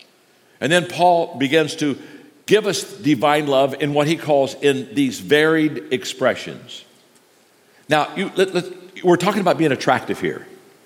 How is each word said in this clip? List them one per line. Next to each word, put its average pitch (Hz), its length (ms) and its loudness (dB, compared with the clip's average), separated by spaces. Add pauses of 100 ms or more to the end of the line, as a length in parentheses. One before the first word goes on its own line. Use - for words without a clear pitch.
(640)
And 135 100 0
then 175 140 2
Paul 170 500 0
begins 147 400 0
to 143 220 -2 (480)
give 196 200 4
us 190 160 -2 (120)
divine 147 520 2
love 135 360 2
in 147 100 -2
what 147 140 2
he 160 100 -2
calls 139 380 0
in 131 400 0
these 120 260 -2
varied 151 720 2
expressions. 113 920 -6 (1000)
Now, 147 300 0
you, 185 180 -4
let, 185 200 0
let, - 500 -8
we're 175 120 6
talking 202 260 0
about 156 160 2
being 151 140 2
attractive 120 460 0
here. - 280 -6 (400)